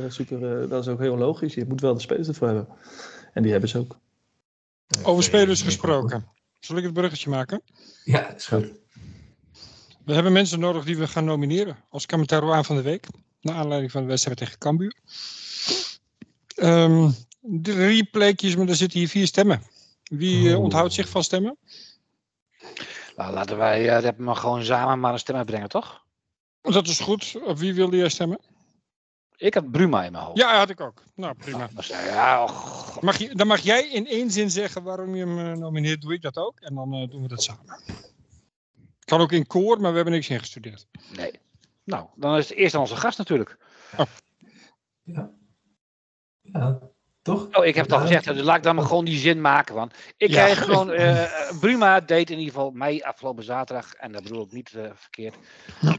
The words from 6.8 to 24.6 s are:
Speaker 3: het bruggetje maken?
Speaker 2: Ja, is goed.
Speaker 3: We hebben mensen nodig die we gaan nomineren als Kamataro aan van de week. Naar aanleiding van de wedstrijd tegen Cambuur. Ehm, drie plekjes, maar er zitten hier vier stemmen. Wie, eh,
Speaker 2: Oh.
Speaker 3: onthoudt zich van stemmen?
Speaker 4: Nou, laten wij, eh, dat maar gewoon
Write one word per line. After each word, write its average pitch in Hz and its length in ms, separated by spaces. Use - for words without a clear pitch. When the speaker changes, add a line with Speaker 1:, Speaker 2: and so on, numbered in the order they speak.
Speaker 3:
het 175 80
bruggetje 160 380
maken? 135 320
Speaker 2:
Ja, - 300
is - 120
goed. - 260
Speaker 3:
We 147 100
hebben 175 180
mensen 180 280
nodig 165 240
die 165 140
we 156 100
gaan 160 160
nomineren 156 520
als - 160
Kamataro 156 460
aan 156 120
van 147 120
de 135 60
week. 156 240
Naar 156 140
aanleiding 147 380
van 139 100
de 127 60
wedstrijd 127 300
tegen - 200
Cambuur. 170 360
Ehm, 165 560
drie 202 640
plekjes, 196 520
maar 185 120
er 175 80
zitten 175 220
hier 170 100
vier 196 180
stemmen. 190 360
Wie, 180 460
eh, 170 60
Speaker 2:
Oh. 202 60
Speaker 3:
onthoudt 175 300
zich - 160
van 185 160
stemmen? 208 320
Speaker 4:
Nou, 95 180
laten 101 220
wij, 110 400
eh, 117 60
dat 117 160
maar 123 180
gewoon 120 280